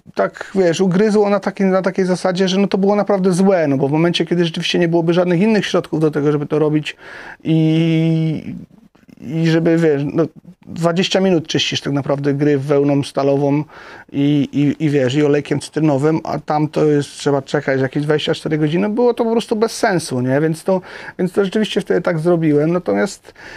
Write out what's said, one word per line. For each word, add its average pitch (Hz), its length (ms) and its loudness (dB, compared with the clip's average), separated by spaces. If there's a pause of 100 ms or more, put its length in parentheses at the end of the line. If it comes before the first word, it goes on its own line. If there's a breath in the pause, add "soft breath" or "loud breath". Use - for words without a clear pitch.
(160)
tak, - 400 -4
wiesz, 180 260 2
ugryzło 202 480 2
na 202 100 2
takiej, 196 280 -2
na 185 140 2
takiej 185 240 -2
zasadzie, 185 420 0
że 185 120 0
no 202 80 2
to 202 100 0
było 196 180 2
naprawdę 196 380 2
złe, 180 340 4
no 139 100 2
bo 131 100 2
w 135 40 -2
momencie, 170 340 2
kiedy 170 200 0
rzeczywiście 170 340 -2
nie 175 80 2
byłoby 170 260 2
żadnych 180 280 2
innych 214 240 2
środków 165 340 -2
do 156 120 2
tego, 147 200 0
żeby 147 140 -2
to 151 140 -2
robić 151 360 0 (480 loud breath)
i, 160 1120 0 (680)
i 160 260 -2
żeby, 165 300 4
wiesz, 156 240 2 (120)
no, 160 120 0 (400)
dwadzieścia 175 540 0
minut 185 280 2
czyścisz - 340 -2
tak 143 120 -4
naprawdę 143 400 -2
gry 147 240 2
wełną 143 460 0
stalową 139 600 0 (480 loud breath)
i, 143 380 0 (300)
i, 156 60 0
i 147 40 2
wiesz, 135 260 0
i 151 80 2
olejkiem 143 360 0
cytrynowym, 156 640 0
a - 160 -6
tam 151 280 -2
to 151 180 -2
jest, 147 240 0
trzeba 143 320 -2
czekać 139 400 -2
jakieś 143 220 -2
dwadzieścia 151 300 -2
cztery 156 240 -4
godziny, 165 320 0
było 240 240 0
to 240 120 -2
po 226 60 0
prostu 226 240 -2
bez 214 160 0
sensu, 165 500 -2
nie? 131 200 2
Więc 160 220 -2
to, 190 180 0 (380 loud breath)
więc 180 140 -2
to 202 120 2
rzeczywiście 208 360 -2
wtedy 185 200 -2
tak 175 180 -2
zrobiłem, 160 520 2
natomiast 202 640 -4 (240 loud breath)